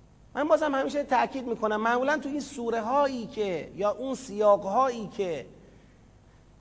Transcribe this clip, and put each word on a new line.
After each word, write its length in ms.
من 120
بازم 280
همیشه 280
تأکید 440
می‌کنم، 340
معمولاً 360
تو 120
این 100
سوره 420
هایی 440
که 500
یا 160
اون 240
سیاق 500
هایی 420
که 380